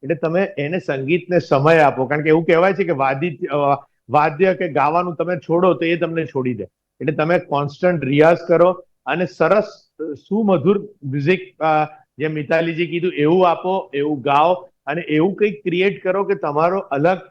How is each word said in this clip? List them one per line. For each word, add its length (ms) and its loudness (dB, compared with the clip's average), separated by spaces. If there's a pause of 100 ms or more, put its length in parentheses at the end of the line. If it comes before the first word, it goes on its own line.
એટલે 120 -2
તમે 320 -2 (100)
એને 220 -4
સંગીતને 600 -2
સમય 380 4
આપો, 280 4
કારણ 160 -4
કે 80 -2
એવું 160 4
કહેવાય 280 4
છે 100 -2
કે 80 -2
વાદિત-, 560 -2
અ, 380 -2 (240)
વાદ્ય 440 2
કે 140 -4
ગાવાનું 480 0
તમે 220 -4
છોડો 360 2
તો 120 -4
એ 100 0
તમને 300 -4
છોડી 280 -4
દે. 100 -8 (380)
એટલે 120 -2
તમે 260 2
કોન્સ્ટન્ટ 640 -2
રિયાઝ 340 4 (100)
કરો 380 2 (200)
અને 200 -2
સરસ, 380 0 (360)
અ, 140 -10
સુમધુર 760 0 (140)
મ્યુઝિક, 580 -4
અ, 240 0 (320)
જે 100 -6
મિતાલીજી 600 -2
કીધું 260 -4
એવું 360 4
આપો, 440 -4
એવું 280 -4
ગાઓ 480 2 (160)
અને 160 -6
એવું 340 0
કંઈક 280 -2
ક્રિએટ 400 -2
કરો 200 -2
કે 120 -2
તમારો 440 0
અલગ 380 0 (140)